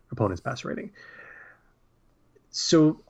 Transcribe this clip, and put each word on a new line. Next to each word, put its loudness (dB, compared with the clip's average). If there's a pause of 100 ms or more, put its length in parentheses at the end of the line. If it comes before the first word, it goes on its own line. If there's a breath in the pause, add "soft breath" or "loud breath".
(100)
opponent's -4
passer -8
rating. -10 (1600 loud breath)
So 4